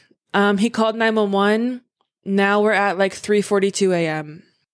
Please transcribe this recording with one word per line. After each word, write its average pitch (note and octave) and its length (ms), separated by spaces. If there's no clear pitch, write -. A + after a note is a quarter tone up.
Um, G3+ 260
he A#3 120
called A3 240
nine A3+ 220
one G3+ 160
one. A3 480
Now G3+ 380
we're G#3+ 80
at, G3 260
like, F#3+ 160
three G#3 300
forty-two G3 500
A E3+ 140
M. D#3 380